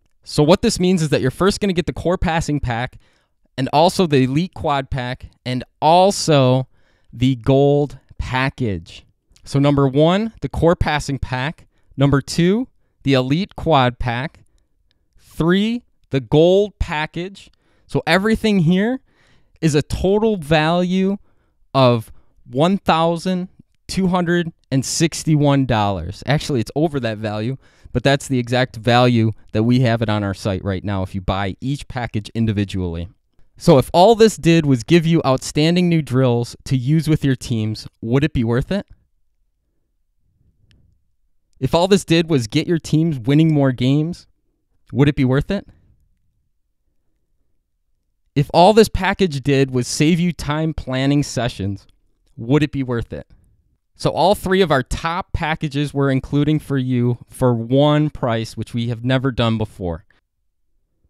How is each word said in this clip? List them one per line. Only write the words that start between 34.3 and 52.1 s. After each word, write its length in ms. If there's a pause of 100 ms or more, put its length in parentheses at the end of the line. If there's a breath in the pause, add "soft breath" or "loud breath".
did 260
was 200
give 220
you 180
outstanding 680
new 100
drills 640
to 140
use 300
with 160
your 120
teams, 500 (140)
would 240
it 80
be 100
worth 300
it? 140 (2750)
If 120
all 140
this 180
did 240
was 200
get 180
your 140
teams 380
winning 360
more 160
games, 560 (640)
would 160
it 60
be 100
worth 280
it? 160 (2750)
If 180
all 200
this 160
package 520
did 300
was 160
save 320
you 140
time 420
planning 480
sessions, 640 (500)